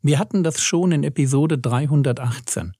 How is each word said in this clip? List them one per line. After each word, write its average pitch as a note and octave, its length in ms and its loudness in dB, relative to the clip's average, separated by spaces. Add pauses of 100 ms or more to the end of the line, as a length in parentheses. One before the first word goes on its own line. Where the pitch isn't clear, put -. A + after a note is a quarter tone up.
Wir C#3+ 160 2
hatten G3 240 0
das D#3+ 200 -2
schon F3+ 300 2
in C#3+ 120 0
Episode C#3+ 540 0
dreihundertachtzehn. B2 1200 -2